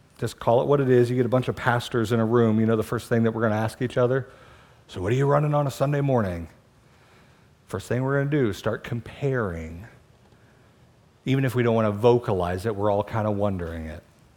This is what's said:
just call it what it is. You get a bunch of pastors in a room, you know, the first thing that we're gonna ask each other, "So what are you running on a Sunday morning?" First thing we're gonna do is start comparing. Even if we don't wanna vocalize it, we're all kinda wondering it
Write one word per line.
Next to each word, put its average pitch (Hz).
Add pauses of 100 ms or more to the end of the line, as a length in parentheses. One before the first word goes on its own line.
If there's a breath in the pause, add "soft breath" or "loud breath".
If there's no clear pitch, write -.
(180)
just -
call 123
it 143
what 143
it 131
is. 123
You 123
get 123
a -
bunch 123
of 113
pastors 120
in 117
a 113
room, 113
you 110
know, 113
the 107
first -
thing 117
that 113
we're 113
gonna 107
ask 110
each 123
other, 127 (580 loud breath)
"So -
what 95
are 123
you 139
running 147
on 147
a 135
Sunday 143
morning?" 101 (1200 soft breath)
First -
thing 123
we're 139
gonna 139
do 139
is 92
start -
comparing. 101 (1400 soft breath)
Even 135
if 123
we 123
don't 117
wanna 110
vocalize 104
it, 110
we're 101
all 101
kinda 107
wondering 87
it 78 (320)